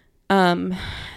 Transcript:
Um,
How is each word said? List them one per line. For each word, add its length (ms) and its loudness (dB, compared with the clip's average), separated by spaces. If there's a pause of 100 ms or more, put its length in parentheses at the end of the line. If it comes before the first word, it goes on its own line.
(300)
Um, 460 2 (420)